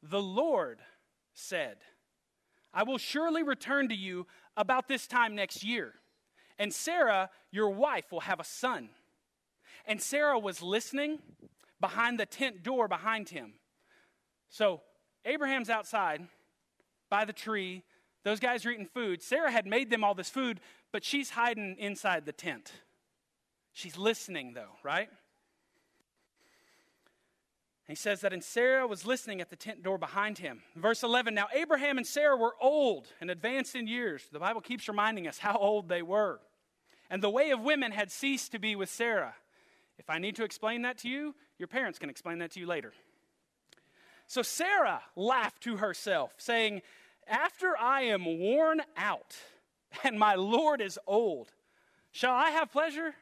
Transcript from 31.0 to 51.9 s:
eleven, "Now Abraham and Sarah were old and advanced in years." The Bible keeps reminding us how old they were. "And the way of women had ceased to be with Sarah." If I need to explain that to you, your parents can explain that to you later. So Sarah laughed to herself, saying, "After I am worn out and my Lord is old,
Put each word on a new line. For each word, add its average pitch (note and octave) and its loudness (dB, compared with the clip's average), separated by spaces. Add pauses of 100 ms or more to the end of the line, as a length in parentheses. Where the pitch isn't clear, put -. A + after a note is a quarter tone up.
eleven, A#3 2
"Now G#3 2
Abraham C#4+ 2
and B3 -4
Sarah D4 4
were A#3 2
old B3+ 4
and E3+ -8
advanced A#3+ -2
in A#3 -4
years." A3 -4
The D3 -12
Bible G#3 0
keeps A#3+ -8
reminding G#3 0
us C#3+ -8
how G#3 0
old G3+ 4
they F3 0
were. F3+ 2 (680)
"And F#3+ -2
the G#3 6
way C#4 4
of A#3+ 2
women C4+ 2
had G3+ -2
ceased C4+ -2
to A3+ -6
be G#3+ -2
with F#3+ -4
Sarah." G#3 0 (600)
If - -20
I D#3 -2
need F#3+ -4
to - -2
explain A3 -4
that B3 -4
to - -8
you, C#4+ -6 (220)
your F3 -10
parents A3+ -4
can D3+ -8
explain E3+ -10
that E3+ -8
to - -14
you F3 -8
later. D#3+ -4 (1300)
So - -4
Sarah D#4 2 (120)
laughed A3+ 0
to A#3 -4
herself, F#3 -2
saying, A3 0 (460)
"After D4+ 0
I B3+ 4
am G#3 2
worn C4+ 2 (140)
out F#3+ -2 (640)
and A3+ 2
my G#3+ 8
Lord A#3 4
is G3 -4
old, F#3+ 2 (580)